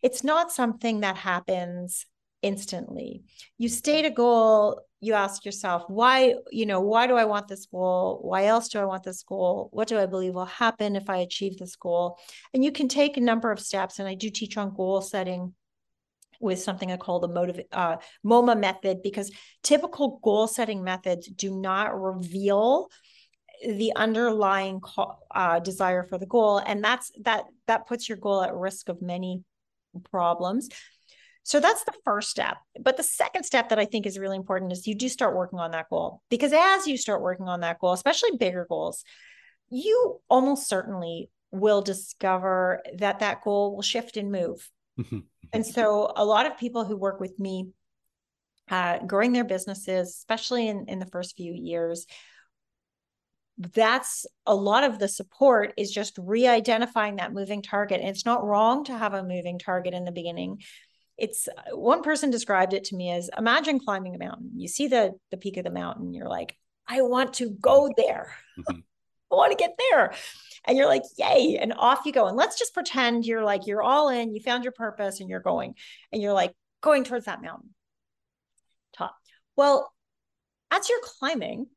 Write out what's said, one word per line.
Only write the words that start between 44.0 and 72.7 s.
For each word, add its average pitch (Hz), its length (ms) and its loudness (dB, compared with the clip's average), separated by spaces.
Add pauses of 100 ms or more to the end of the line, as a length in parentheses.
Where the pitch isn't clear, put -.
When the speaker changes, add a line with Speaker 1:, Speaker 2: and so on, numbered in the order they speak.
Speaker 1:
and 202 120 -6
move. 185 380 -4 (300)
Speaker 2:
Mm-hmm. 113 200 -8 (340)
Speaker 1:
And 220 120 0
so 208 520 2
a 214 80 2
lot 214 220 4
of 285 120 -6
people 233 260 -4
who 208 120 -6
work 196 240 -4
with 185 180 -10
me, 190 300 -6 (1000)
uh, 180 300 0
growing 202 340 2
their 247 120 2
businesses, 185 640 -4
especially 226 580 -4
in, 202 220 -6
in 190 100 -6
the 185 80 -10
first 180 300 -10
few 175 160 -10
years, 170 540 -6 (1500)
that's 220 680 0 (180)
a 214 100 4
lot 202 300 4
of 226 140 0
the 196 100 0
support 214 680 2
is 202 140 -4
just 208 280 -6
re-identifying 226 960 2
that - 160 -4
moving 202 300 -6
target. 208 380 -2
And - 100 -4
it's 196 160 -6
not 240 180 0
wrong 220 400 4
to 262 120 -10
have 208 180 -2
a 190 80 -4
moving 180 360 -6
target 180 360 -4
in 180 100 -6
the 175 80 -8
beginning. 180 500 -8 (540)
It's, - 320 -6 (240)
one 262 300 2
person 302 280 0
described 196 440 0
it 196 100 -4
to 196 120 -10
me 180 140 -4
as, 175 280 -4
imagine 269 420 2
climbing 190 340 -6
a 175 40 -14
mountain. - 380 -10
You 269 120 -8
see 285 200 -2
the, 226 240 4 (180)
the 185 80 -8
peak 185 180 -8
of 180 80 -8
the 175 60 -6
mountain. - 420 -6
You're - 160 -10
like, 85 260 -6 (320)
"I 254 160 0
want 254 320 0
to 240 160 -4
go 277 460 6
there. - 380 0 (240)
Speaker 2:
Mm-hmm. 85 220 -8
Speaker 1:
<laughs> - 520 -10
I - 20 2
want - 160 8
to - 60 0
get - 220 0 (120)
there." 262 220 6 (540)
And 247 100 4
you're 269 100 6
like, - 160 4 (140)
"Yay." - 420 4
And 220 140 -2
off 262 320 4
you 294 80 -4
go. 226 140 4
And 190 100 -2
let's 339 220 0
just - 160 -4